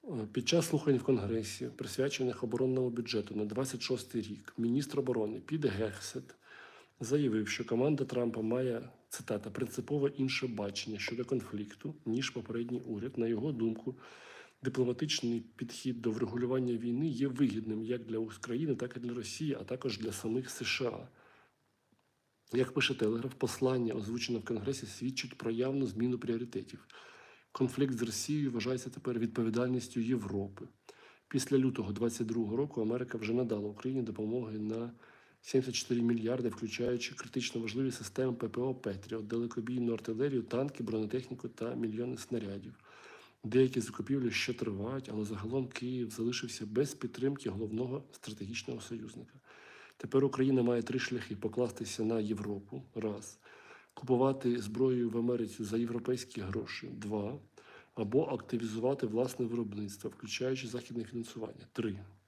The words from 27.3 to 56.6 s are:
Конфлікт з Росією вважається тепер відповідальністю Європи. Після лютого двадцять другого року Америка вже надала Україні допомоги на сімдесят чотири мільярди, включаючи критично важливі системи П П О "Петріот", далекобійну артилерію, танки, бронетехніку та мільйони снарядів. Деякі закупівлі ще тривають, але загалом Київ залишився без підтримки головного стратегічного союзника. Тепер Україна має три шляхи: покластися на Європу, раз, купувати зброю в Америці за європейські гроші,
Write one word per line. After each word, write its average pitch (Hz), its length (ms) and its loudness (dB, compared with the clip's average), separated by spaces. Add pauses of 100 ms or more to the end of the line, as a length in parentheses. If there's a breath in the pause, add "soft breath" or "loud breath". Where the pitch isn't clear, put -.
Конфлікт 131 460 2
з 113 40 2
Росією 135 480 0
вважається 123 400 0
тепер 123 280 -2
відповідальністю 117 840 2
Європи. 101 680 0 (600 loud breath)
Після 135 300 4
лютого 120 340 2
двадцять 113 340 0
другого 113 300 0
року 139 260 0
Америка 120 360 0
вже 107 140 -2
надала 113 360 2
Україні 131 340 -2
допомоги 110 560 -2
на 113 340 -2 (480 loud breath)
сімдесят 131 340 2
чотири 120 280 2
мільярди, 117 460 2
включаючи 120 680 -2
критично - 460 -4
важливі 117 300 0
системи 127 420 -2
П 117 160 -2
П 113 120 -4
О 131 140 0
"Петріот", 104 520 -4
далекобійну 117 640 0
артилерію, 117 500 0
танки, 135 400 -2
бронетехніку 117 640 -2
та - 260 -4
мільйони 117 420 -2
снарядів. 101 580 -4 (720 loud breath)
Деякі 127 360 6
закупівлі 123 500 0
ще - 240 0
тривають, 113 580 -4
але 107 120 0
загалом 110 440 0
Київ 123 420 -2
залишився 113 560 -2
без 123 280 2
підтримки 127 560 0
головного 113 600 -2
стратегічного 113 680 -8
союзника. - 600 -10 (560 loud breath)
Тепер - 280 4
Україна 131 380 6
має 117 200 6
три 131 160 0
шляхи: 120 380 -2
покластися 113 680 0
на 113 160 4
Європу, 104 640 -2 (120)
раз, 107 440 -4 (560 loud breath)
купувати 127 640 4
зброю 120 500 4
в 113 80 0
Америці 117 460 0
за 104 140 0
європейські 117 640 -2
гроші, 98 460 -4